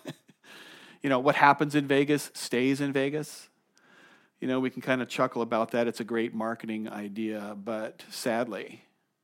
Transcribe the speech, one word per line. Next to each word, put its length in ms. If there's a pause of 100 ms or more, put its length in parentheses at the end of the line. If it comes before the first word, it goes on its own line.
(1040)
You 80
know, 100
what 160
happens 400
in 100
Vegas 480
stays 460
in 120
Vegas. 560 (920)
You 80
know, 100
we 120
can 120
kinda 240
chuckle 340
about 300
that. 160
It's 140
a 40
great 300
marketing 540
idea, 760
but 480
sadly, 720 (420)